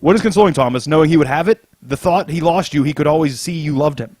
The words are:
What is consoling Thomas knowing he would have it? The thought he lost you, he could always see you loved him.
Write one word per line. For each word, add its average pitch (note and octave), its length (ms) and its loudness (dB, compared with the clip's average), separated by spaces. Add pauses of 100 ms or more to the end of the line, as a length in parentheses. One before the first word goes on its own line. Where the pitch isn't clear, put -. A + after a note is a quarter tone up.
What D#3+ 140 4
is A3 80 2
consoling G3+ 320 2
Thomas B2 320 -2
knowing D#3 220 2
he E3 80 2
would D3 100 4
have D3+ 220 -2
it? A3 160 0 (180)
The B2+ 140 -8
thought F3+ 340 -2
he E3 100 -4
lost E3+ 340 -2
you, D3 80 0
he C#3+ 100 0
could D3 140 -2
always D3+ 340 0
see F3 120 -8
you D3+ 240 -4
loved C#3+ 220 -2
him. A2+ 220 -12